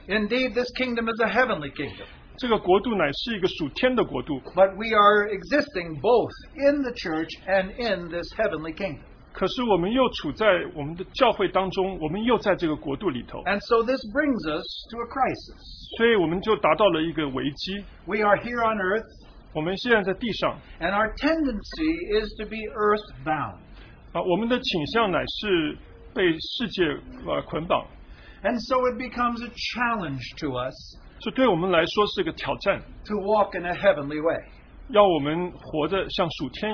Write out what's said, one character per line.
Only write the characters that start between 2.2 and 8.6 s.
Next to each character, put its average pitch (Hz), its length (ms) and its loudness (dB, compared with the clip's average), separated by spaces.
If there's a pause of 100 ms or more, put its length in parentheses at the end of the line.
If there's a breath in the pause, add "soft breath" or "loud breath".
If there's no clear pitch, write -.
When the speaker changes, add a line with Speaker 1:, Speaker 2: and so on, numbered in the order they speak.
Speaker 2:
这 247 100 -4
个 214 100 4
国 - 220 6
度 240 160 -2
乃 156 160 4
是 226 240 -6
一 185 40 -8
个 175 80 2
属 160 220 -4
天 254 240 2
的 226 100 2
国 131 180 -4
度。 135 180 -4 (140)
Speaker 1:
But 190 220 6
we 220 200 0
are 208 320 6
existing 180 720 -2
both 208 320 4 (220)
in 285 280 2
the 247 100 -2
church 160 360 -4 (180)
and 190 300 2
in 190 320 -2
this 165 260 -6
heavenly 160 400 -2